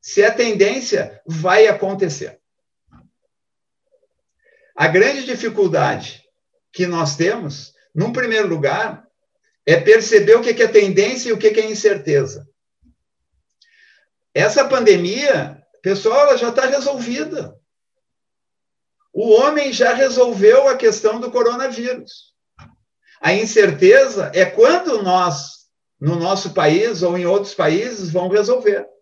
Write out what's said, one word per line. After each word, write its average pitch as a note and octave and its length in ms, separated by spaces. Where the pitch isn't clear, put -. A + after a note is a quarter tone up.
Se - 200
é A3 100
tendência, A3+ 920
vai F3+ 420
acontecer. G3 720
A D#3 140
grande B3 380
dificuldade G3+ 960
que F3+ 160
nós D#3+ 300
temos, F3+ 560
num A3 200
primeiro A3 340
lugar, D#3+ 580
é E3 140
perceber G#3+ 560
o A#3+ 60
que A#3 120
que A#3 100
é G#3 40
tendência G#3 640
e A3+ 40
o F#3+ 40
que G#3+ 140
que A3 80
é A3 100
incerteza. D#3 760
Essa G#3 340
pandemia, A3 960
pessoal, A3 460
ela B3+ 100
já A#3 140
tá C4 140
resolvida. C#4 880
O A3+ 120
homem C#4 400
já B3 200
resolveu B3 760
a B3 80
questão A3 420
do B3 100
coronavírus. A#3+ 1040
A E3 140
incerteza G3+ 1000
é F3+ 120
quando C4+ 580
nós, F3+ 640
no D#3 160
nosso F3+ 380
país F3+ 500
ou F3 140
em F3 80
outros G3 280
países, F#3+ 560
vão F3+ 200
resolver. G#3 580